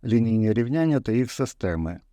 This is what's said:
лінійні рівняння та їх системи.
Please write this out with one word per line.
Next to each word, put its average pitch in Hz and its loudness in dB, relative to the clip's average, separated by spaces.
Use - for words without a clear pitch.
лінійні 113 2
рівняння 143 2
та 120 -4
їх 117 0
системи. 85 -4